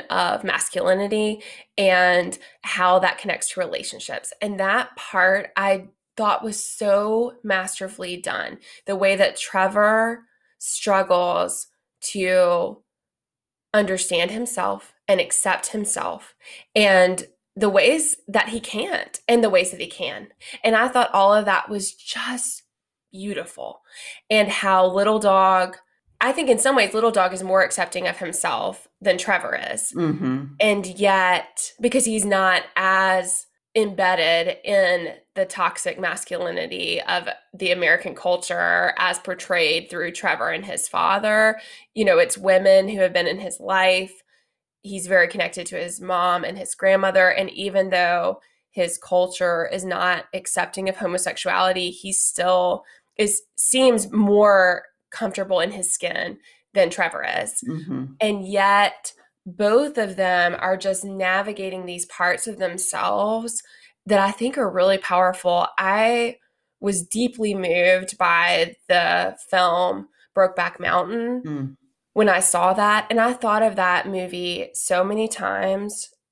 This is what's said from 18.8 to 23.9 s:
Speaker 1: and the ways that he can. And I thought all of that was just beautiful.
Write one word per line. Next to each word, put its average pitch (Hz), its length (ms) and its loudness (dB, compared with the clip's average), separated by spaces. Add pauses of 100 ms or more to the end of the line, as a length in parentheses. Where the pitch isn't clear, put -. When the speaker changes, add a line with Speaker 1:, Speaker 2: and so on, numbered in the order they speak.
Speaker 1:
and 240 160 4
the 214 60 4
ways 185 220 2
that 180 80 -14
he 170 80 -8
can. 180 400 -10 (360)
And 226 120 4
I 233 120 4
thought 247 260 0
all 196 200 6
of 214 120 2
that 190 240 0
was 196 240 -6
just - 720 -8 (480)
beautiful. 190 720 -10 (480)